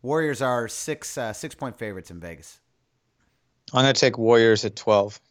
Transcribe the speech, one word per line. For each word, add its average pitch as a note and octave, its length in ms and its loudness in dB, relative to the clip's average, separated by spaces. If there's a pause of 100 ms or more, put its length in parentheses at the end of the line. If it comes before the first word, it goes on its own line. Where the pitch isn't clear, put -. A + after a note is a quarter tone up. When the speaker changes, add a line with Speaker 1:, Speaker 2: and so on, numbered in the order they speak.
Speaker 1:
Warriors C#3+ 400 -2
are B2 260 -2
six, - 520 -10
uh, A2 140 -6
six-point C3 440 -12
favorites G2+ 320 -12
in F2 100 -18
Vegas. E2 400 -18 (1120)
Speaker 2:
I'm B2+ 120 2
gonna C3+ 100 4
take B2+ 240 2
Warriors A2+ 480 6
at G#2 100 -6
twelve. G#2 560 0